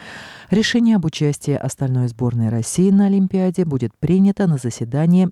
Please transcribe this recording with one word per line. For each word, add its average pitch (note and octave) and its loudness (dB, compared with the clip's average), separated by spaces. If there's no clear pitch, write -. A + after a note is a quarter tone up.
Решение A3+ 2
об E3 0
участии D3 -2
остальной B2+ -2
сборной A#2 -2
России A#2 0
на G3+ 4
Олимпиаде F#3 0
будет C3 -4
принято G3 2
на D#3 0
заседании D#3 0